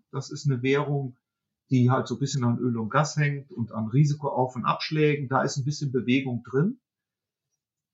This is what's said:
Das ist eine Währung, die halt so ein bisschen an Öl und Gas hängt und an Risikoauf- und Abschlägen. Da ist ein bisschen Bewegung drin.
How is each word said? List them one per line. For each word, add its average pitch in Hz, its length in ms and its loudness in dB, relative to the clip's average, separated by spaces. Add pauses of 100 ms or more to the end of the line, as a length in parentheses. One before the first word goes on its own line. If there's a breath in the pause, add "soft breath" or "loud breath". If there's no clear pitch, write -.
Das - 220 -8
ist 143 180 -4
eine 123 140 -2
Währung, 139 540 0 (520)
die 127 220 6
halt 131 160 2
so 120 80 -6
ein - 40 -6
bisschen 135 240 -2
an 120 140 2
Öl 120 220 -2
und 107 100 -4
Gas 147 260 0
hängt 143 360 -2
und 117 220 -6
an 110 160 -4
Risikoauf- 139 680 0
und 127 100 -4
Abschlägen. 151 640 0
Da 139 140 2
ist - 140 -2
ein 131 60 -2
bisschen 123 280 -4
Bewegung 123 500 0
drin. 165 380 0 (1160)